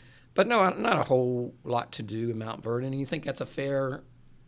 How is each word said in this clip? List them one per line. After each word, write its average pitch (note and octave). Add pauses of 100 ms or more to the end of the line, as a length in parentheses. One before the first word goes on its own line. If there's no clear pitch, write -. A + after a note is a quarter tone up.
(340)
But F#3+
no, G#3+
not G#3+
a C#3
whole B2 (120)
lot A#2
to -
do A2
in A2
Mount A2
Vernon. B2
You C3+
think D3+
that's C#3
a -
fair C#3 (440)